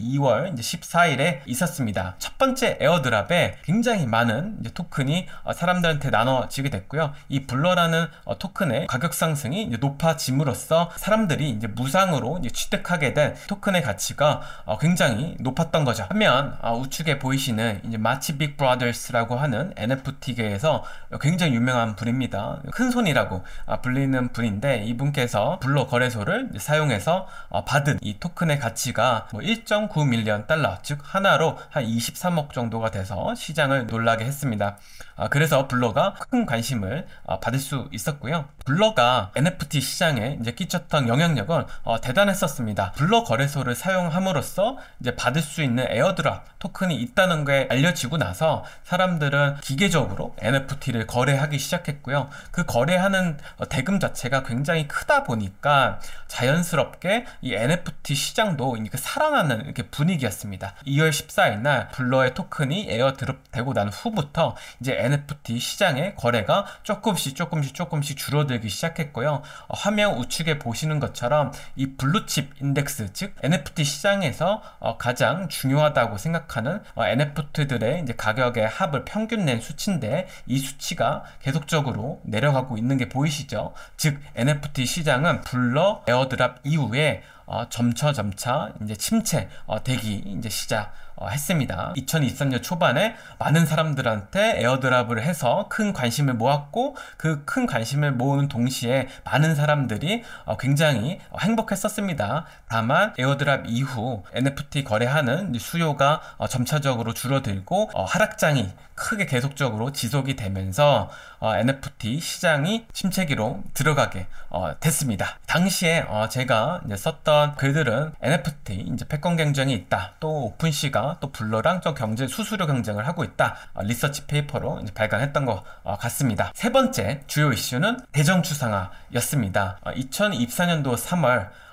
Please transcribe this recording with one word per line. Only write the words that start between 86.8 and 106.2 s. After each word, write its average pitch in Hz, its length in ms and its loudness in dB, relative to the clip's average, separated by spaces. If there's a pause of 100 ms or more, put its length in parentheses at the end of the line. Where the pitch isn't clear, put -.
어, 110 240 -6
점차, 120 440 2
점차 123 580 -2 (120)
이제 107 120 -6
침체, 190 540 0 (180)
어, 110 160 -2
되기 107 320 -2
이제 98 340 -6
시작, - 440 -4 (240)
어, 98 120 -8
했습니다. 127 680 -2
이천이십삼 143 520 0
년 123 140 0
초반에 170 520 2 (240)
많은 160 280 4
사람들한테 156 920 0
에어드랍을 123 640 2
해서 156 460 0
큰 104 240 0
관심을 127 420 2
모았고 147 640 0 (220)
그 156 260 0
큰 254 220 0
관심을 143 460 0
모으는 139 360 2
동시에 123 600 0 (160)
많은 156 300 4
사람들이, 147 680 0 (220)
어, 107 100 -2
굉장히, 143 640 2 (100)
어, - 100 -12
행복했었습니다. 190 1080 0 (220)
다만 135 500 2
에어드랍 139 480 2
이후 120 560 -2 (100)
엔에프티 135 520 -2
거래하는 135 760 0
수요가, 151 640 2 (160)